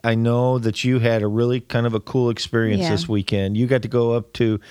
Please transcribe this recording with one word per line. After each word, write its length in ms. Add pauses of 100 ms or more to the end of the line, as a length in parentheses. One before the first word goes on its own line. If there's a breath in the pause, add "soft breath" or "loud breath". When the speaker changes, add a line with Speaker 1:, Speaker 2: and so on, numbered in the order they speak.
Speaker 1:
I 140
know 420
that 260
you 140
had 240
a 60
really 320
kind 260
of 80
a 60
cool 280
experience 540
Speaker 2:
Yeah. 80
Speaker 1:
this 180
weekend. 480
You 120
got 140
to 60
go 240
up 220
to 240 (120 loud breath)